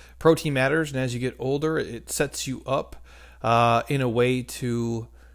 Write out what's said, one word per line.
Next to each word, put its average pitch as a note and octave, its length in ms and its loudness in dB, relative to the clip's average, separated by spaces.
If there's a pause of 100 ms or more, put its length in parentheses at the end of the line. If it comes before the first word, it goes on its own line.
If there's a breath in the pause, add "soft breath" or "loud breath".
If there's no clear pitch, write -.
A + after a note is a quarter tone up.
(200 loud breath)
Protein D#3+ 340 4
matters, C#3 380 2
and C3 80 -2
as B2 160 -2
you A#2+ 40 -4
get B2 200 -4
older, D3 400 -2
it A2+ 320 -8
sets - 340 -2
you C3 220 -6
up, - 360 -4 (380 loud breath)
uh, A#2 460 4
in C#3+ 120 0
a B2+ 80 0
way B2 360 2
to A#2 640 -4 (280 soft breath)